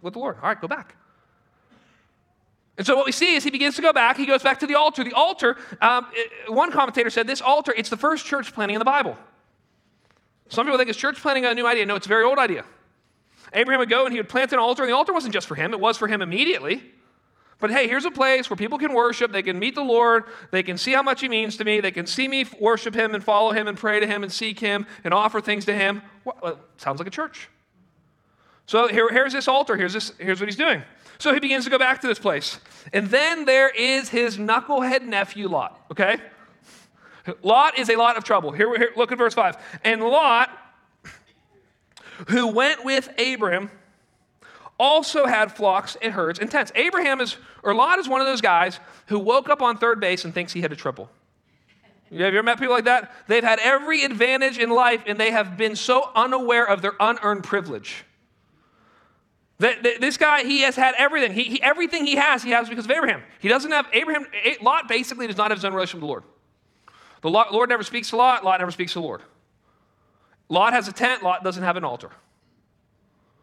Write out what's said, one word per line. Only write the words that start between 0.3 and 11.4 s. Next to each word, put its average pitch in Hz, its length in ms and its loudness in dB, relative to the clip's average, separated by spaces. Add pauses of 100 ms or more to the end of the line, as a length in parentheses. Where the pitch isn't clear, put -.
All 147 80 -4
right, 208 120 -4
go 165 80 -8
back. 277 260 -10 (1800)
And 196 80 -6
so 269 120 4
what 269 100 2
we 262 60 -2
see 339 240 2
is 277 80 -2
he 285 80 -4
begins 285 240 -2
to 320 60 -4
go 320 100 6
back. 247 240 2
He 269 100 -4
goes 262 160 2
back 269 160 2
to 302 80 -4
the 285 80 0
altar. 294 300 2
The 240 80 -8
altar, 269 440 2 (240)
um, 240 320 2
it, 226 400 -8
one 294 200 2
commentator 240 360 0
said, 226 200 -2
"This 269 120 -6
altar, 277 360 2
it's 220 120 -4
the 226 80 -6
first 302 300 -2
church 277 260 -4
planting 208 220 -4
in 220 60 -2
the 226 40 -2
Bible." 269 320 -2 (1300)
Some 233 180 -2
people 285 100 2
think, 254 140 2
"Is 214 60 -6
church 277 260 -4
planting 269 220 0